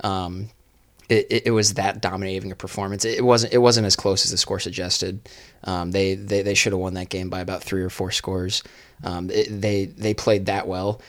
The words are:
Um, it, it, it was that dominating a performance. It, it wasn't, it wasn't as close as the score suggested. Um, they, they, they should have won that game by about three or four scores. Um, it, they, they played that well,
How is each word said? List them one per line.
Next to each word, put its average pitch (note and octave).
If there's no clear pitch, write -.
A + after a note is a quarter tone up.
Um, F#2+
it, A2
it, A#2
it A2+
was G#2
that G2+
dominating F#2+
a -
performance. G2
It, A2+
it A#2+
wasn't, A#2
it A#2+
wasn't A#2
as F#2
close G2
as -
the F#2
score G2
suggested. F#2
Um, F2+
they, F#2+
they, G2+
they G2+
should G2
have F#2
won F#2
that F2+
game F#2
by F#2
about F2+
three F#2+
or F2+
four F#2
scores. F#2
Um, F2+
it, G#2
they, G2+
they G#2+
played G#2
that G2
well, F#2+